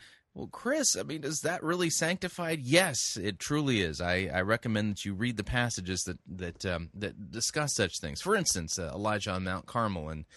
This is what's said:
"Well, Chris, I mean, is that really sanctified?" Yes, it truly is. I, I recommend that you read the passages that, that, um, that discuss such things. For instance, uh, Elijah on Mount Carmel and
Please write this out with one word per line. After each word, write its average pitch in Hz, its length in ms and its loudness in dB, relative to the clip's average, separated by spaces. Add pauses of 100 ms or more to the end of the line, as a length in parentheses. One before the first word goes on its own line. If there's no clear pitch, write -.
(340)
"Well, - 140 -8
Chris, - 480 2
I 98 80 -2
mean, 147 200 -6
is 151 160 -2
that 165 220 -2
really 170 280 2
sanctified?" 170 720 0
Yes, 143 560 4
it 98 220 -2
truly 143 420 2
is. 80 200 2
I, 90 320 2
I 92 100 2
recommend 107 480 2
that 98 140 -4
you 101 100 -2
read 117 220 0
the 104 80 0
passages 110 580 0
that, 90 240 -4
that, 92 400 -6
um, 85 280 -2
that 98 360 -8
discuss 143 440 -2
such 98 260 0
things. 73 200 -6
For 202 140 0
instance, 95 440 0
uh, 82 140 -4
Elijah 104 400 0
on 92 120 -2
Mount 92 220 -4
Carmel 98 420 -2
and 78 160 -6 (120)